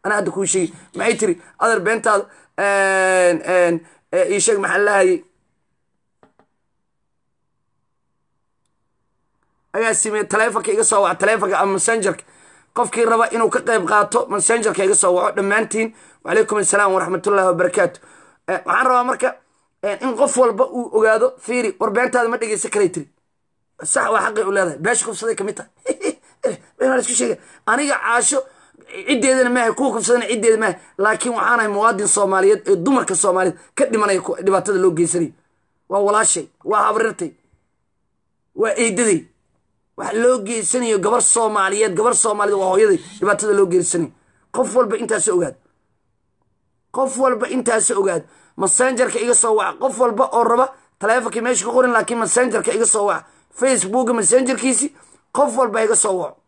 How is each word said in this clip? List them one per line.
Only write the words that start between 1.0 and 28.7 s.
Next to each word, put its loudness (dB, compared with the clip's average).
tiri? -2
Adeer, 2
beentaada, 0
een, 2
een, 2
ee, 2
ii 0
sheeg, 2
maxaa -2
la 2
lahayay? 2
Ayaa 0
simee -2
taleefanka -2
iga 2
soo 2
waca, 0
taleefanka 0
ama 0
messengerka. -2
Qofkii 0
raba 2
inuu 0
ka -2
qayb -2
qaato, 0
messengerka 0
iga 2
soo 2
waco 0
dhammaantiin. -2
Wa -6
calaykum 2
assalaam 2
wa 2
rahmatullahi 0
wa 2
barakaatuh. 0
Eh, -4
waxaan 0
rabaa 2
marka, -2
eh, -4
in -4
qof 2
walba 2
uu -8
ogaado, 2
fiiri, -4
war -2
beentaada 0
ma -4
dhegeysan -4
karay 2
tiri. -10
Sax -2
waa 0
xaqay -2
u -2
leedahay. -2
Beesha -2
kufsaday -6
ka -8
mid -6
tahay. -18
<laughs> -6
Been 0
waa 2
la 0
isku -6
sheegay. -2
Aniga 0
Caasho 0